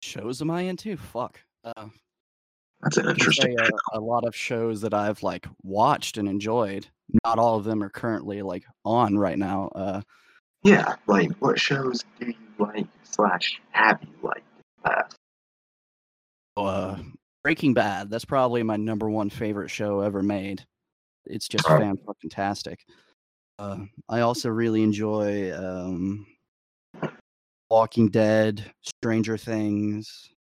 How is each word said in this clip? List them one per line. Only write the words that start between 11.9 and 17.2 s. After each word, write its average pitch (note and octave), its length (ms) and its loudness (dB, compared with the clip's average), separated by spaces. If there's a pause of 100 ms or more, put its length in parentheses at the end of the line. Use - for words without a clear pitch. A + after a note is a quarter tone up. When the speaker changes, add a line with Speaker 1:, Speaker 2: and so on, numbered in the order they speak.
Speaker 2:
do A#2+ 80 -8
you A#2 80 -6 (240)
like G#2 300 -2 (160)
slash - 560 0 (100)
have G#2+ 320 4
you D2+ 60 -18 (120)
liked - 180 -6 (200)
in - 60 -20 (180)
the - 80 2
past? - 260 -2 (1400)
Speaker 1:
Uh, G2 400 -2 (480)